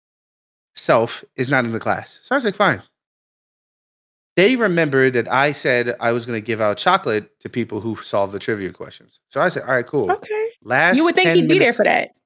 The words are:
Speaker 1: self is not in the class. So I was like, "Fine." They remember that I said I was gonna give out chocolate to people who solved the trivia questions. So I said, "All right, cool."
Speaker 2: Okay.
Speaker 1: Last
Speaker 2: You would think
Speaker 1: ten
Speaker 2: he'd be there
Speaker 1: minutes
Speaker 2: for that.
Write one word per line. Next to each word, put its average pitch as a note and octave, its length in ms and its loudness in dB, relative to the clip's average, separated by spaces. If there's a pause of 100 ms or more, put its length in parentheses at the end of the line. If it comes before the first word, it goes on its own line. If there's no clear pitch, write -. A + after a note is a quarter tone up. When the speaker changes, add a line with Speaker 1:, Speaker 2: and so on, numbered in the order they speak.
(760)
Speaker 1:
self A#2 500 0 (120)
is C3 140 -4
not C3+ 140 2
in A2+ 80 -4
the A2 80 -4
class. - 420 -6
So - 120 -4
I - 20 0
was C4 80 -2
like, G3+ 100 -2
"Fine." D3 280 0 (1500)
They G#3+ 200 4
remember D#3+ 540 2
that A#2+ 200 -2
I C#3 220 2
said A#2+ 480 -2
I A#2 120 0
was A#2+ 120 -4
gonna A#2 160 -6
give A2 200 -4
out G#2 160 0
chocolate C#3 640 0
to - 80 -14
people A2 320 -6
who G#2+ 160 -6
solved G2 360 -4
the G2+ 60 -10
trivia G2 340 -6
questions. - 480 -20 (100)
So C3 100 -4
I F3 80 2
said, C#3 160 -6
"All A#2 100 -6
right, B2 120 -2
cool." A#2+ 240 -2
Speaker 2:
Okay. G#4+ 400 -4 (120)
Speaker 1:
Last D3 340 2
Speaker 2:
You D#4 80 4
would E4+ 100 2
think F#4 120 4
Speaker 1:
ten E4 100 2
Speaker 2:
he'd F4 60 4
be - 120 4
there F#4+ 60 4
Speaker 1:
minutes A#3+ 160 2
Speaker 2:
for G#3 80 0
that. - 300 0 (120)